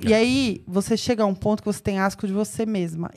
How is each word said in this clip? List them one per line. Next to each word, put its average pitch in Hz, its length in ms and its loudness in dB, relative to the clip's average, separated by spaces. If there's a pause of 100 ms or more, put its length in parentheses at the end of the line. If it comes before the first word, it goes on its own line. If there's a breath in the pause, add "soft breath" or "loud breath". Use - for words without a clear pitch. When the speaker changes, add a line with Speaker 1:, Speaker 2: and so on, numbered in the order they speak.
Speaker 1:
E 220 80 4
Speaker 2:
É. 214 40 6
Speaker 1:
aí, 247 500 2
você 196 300 0
chega 220 260 0
a - 20 4
um 196 100 2
ponto 208 280 -2
que - 40 -4
você 202 140 -4
tem 196 180 -2
asco 196 280 -2
de 190 60 -2
você 208 320 -2
mesma. 175 520 -2